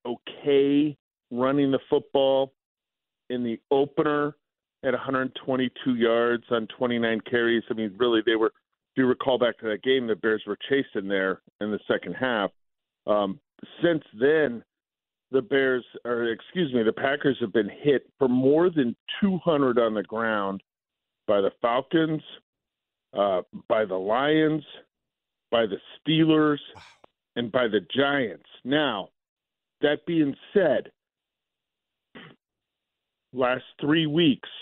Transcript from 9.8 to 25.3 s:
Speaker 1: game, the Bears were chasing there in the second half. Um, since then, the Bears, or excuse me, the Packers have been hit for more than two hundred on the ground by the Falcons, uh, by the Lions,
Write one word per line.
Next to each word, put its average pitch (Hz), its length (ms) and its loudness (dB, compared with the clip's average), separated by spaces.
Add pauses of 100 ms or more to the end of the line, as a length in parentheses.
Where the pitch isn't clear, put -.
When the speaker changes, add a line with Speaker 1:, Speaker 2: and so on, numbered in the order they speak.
Speaker 1:
game, 131 240 0
the 110 100 -2
Bears 110 300 -2
were 104 100 -6 (140)
chasing 127 360 -2
there 95 360 -2 (180)
in 104 100 -4
the 101 160 -4
second 98 280 -4
half. 117 360 -2 (560)
Um, 101 320 0 (460)
since 170 180 0 (160)
then, 135 460 0 (640)
the 131 120 0
Bears, 131 420 -2 (200)
or 117 260 -2
excuse 139 420 -4
me, 123 100 2
the 110 100 2
Packers 139 480 -2
have 113 120 -4
been 104 180 0 (120)
hit 143 360 0
for 131 100 2
more 139 420 4
than 135 260 0 (240)
two 190 180 0
hundred 143 400 2
on 113 160 2
the 104 80 -2
ground 104 600 -4 (640)
by 101 140 2
the 98 120 0 (100)
Falcons, 156 600 0 (920)
uh, 98 260 0 (260)
by 110 160 2
the 92 100 -4
Lions, 147 720 0 (840)